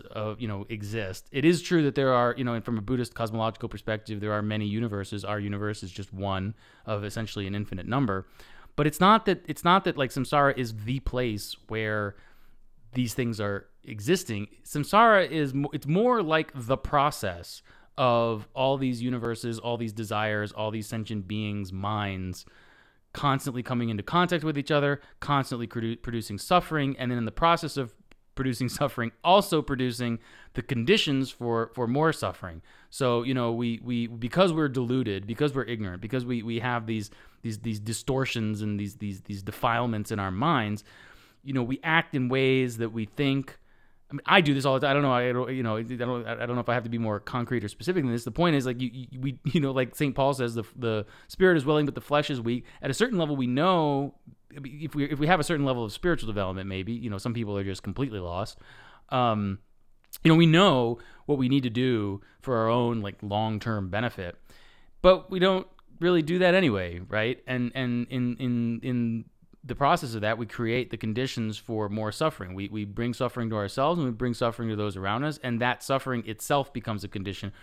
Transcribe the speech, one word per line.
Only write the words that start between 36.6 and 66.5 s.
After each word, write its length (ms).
these, 240
these, 160
these 200
distortions 840
and 160
these, 160
these, 260
these 220
defilements 680
in 80
our 120
minds, 520
you 100
know, 100
we 200
act 320
in 140
ways 480
that 120
we 160
think, 540
I 60
mean, 120
I 140
do 120
this 100
all 120
the 60
time. 100
I 20
don't 80
know. 100
I 200
don't, 240
you 80
know, 140
I 40
don't, 460
I 180
don't 100
know 60
if 80
I 60
have 80
to 60
be 100
more 200
concrete 440
or 40
specific 360
than 80
this. 120
The 80
point 240
is, 100
like, 140
you, 140
you, 260
we, 260
you 140
know, 120
like 240
Saint 180
Paul 220
says, 180
the, 100
the 300
spirit 300
is 80
willing, 200
but 100
the 60
flesh 280
is 100
weak. 260
At 80
a 20
certain 240
level, 180
we 120
know, 640
I 40
mean, 220
if 120
we, 120
if 120
we 80
have 140
a 40
certain 220
level 180
of 80
spiritual 360
development, 420
maybe, 240
you 160
know, 80
some 160
people 240
are 60
just 180
completely 380
lost. 400
Um, 480
you 60
know, 60
we 100
know 540
what 140
we 100
need 140
to 80
do 500
for 160
our 120
own, 320
like, 220
long-term 640
benefit, 480
but 300
we 80
don't 260
really 220
do 160
that 160